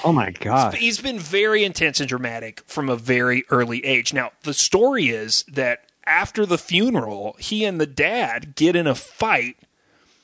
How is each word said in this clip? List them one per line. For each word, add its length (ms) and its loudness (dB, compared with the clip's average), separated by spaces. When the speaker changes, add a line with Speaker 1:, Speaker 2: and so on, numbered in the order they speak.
Speaker 1:
Oh 100 4
my 160 2
God. 460 0
Speaker 2:
He's, 220 -2
he's 40 -10
been 160 -6
very 460 2
intense 360 0
and 80 -2
dramatic 600 -6
from 200 -4
a 80 0
very 540 2
early 340 0
age. 300 0
Now, 180 -2
the 100 -4
story 560 4
is 380 -2
that 400 -2
after 400 0
the 140 2
funeral, 800 0
he 260 -4
and 160 -2
the 60 0
dad 680 -2
get 200 4
in 100 2
a 80 2
fight. 640 -2